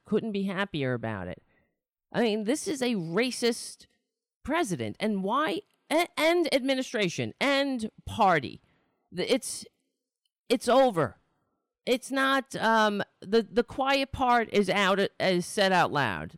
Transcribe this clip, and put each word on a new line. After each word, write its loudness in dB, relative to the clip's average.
couldn't -2
be -4
happier -4
about -6
it. -12
I -2
mean, 0
this -2
is -4
a -2
racist -4
president, -4
and -2
why -2
a-, 2
and 2
administration -2
and -2
party. 2
The, -2
it's, -2
it's 0
over. 4
It's -2
not, 0
um, 2
the, 2
the 2
quiet 0
part 2
is 2
out, 2
is 0
said 2
out 4
loud. -2